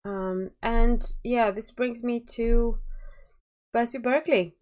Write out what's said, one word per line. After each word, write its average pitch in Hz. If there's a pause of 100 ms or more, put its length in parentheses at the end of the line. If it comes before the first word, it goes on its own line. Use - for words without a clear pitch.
Um, 190 (100)
and 233 (200)
yeah, 233
this 214
brings 233
me 240 (120)
to 233 (920)
Busby 240
Berkeley. 247